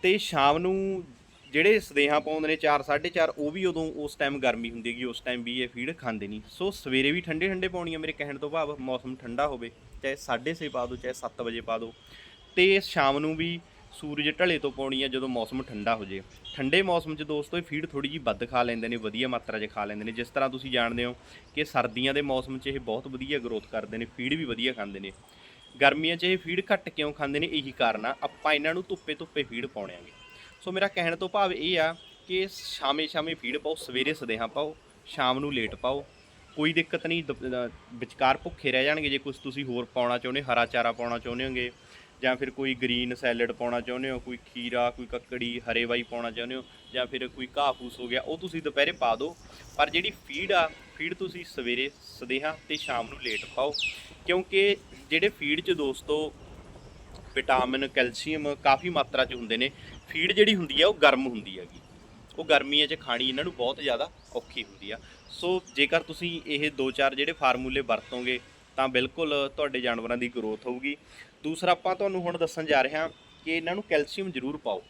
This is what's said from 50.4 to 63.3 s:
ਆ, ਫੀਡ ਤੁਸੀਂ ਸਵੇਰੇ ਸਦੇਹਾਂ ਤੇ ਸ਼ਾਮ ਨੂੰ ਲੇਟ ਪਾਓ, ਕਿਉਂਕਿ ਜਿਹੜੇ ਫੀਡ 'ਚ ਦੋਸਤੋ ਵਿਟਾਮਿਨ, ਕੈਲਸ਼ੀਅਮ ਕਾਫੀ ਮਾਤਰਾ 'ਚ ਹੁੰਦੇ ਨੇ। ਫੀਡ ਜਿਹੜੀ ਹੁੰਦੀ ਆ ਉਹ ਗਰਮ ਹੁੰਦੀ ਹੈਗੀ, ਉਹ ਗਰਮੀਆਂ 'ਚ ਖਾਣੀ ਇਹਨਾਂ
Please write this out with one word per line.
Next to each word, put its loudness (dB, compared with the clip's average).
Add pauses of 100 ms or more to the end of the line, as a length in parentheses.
ਆ, 4 (260)
ਫੀਡ -4
ਤੁਸੀਂ -8
ਸਵੇਰੇ -2 (120)
ਸਦੇਹਾਂ -4 (140)
ਤੇ -4
ਸ਼ਾਮ -4
ਨੂੰ -14
ਲੇਟ -4 (100)
ਪਾਓ, 0 (540)
ਕਿਉਂਕਿ 4 (340)
ਜਿਹੜੇ 4
ਫੀਡ 0
'ਚ -4
ਦੋਸਤੋ 0 (1000)
ਵਿਟਾਮਿਨ, 2
ਕੈਲਸ਼ੀਅਮ 0
ਕਾਫੀ 4
ਮਾਤਰਾ 2
'ਚ -6
ਹੁੰਦੇ -2
ਨੇ। 2 (380)
ਫੀਡ 0
ਜਿਹੜੀ 8
ਹੁੰਦੀ 4
ਆ 10
ਉਹ 6
ਗਰਮ 8
ਹੁੰਦੀ -6
ਹੈਗੀ, -14 (580)
ਉਹ -6
ਗਰਮੀਆਂ 4
'ਚ -4
ਖਾਣੀ -2
ਇਹਨਾਂ -2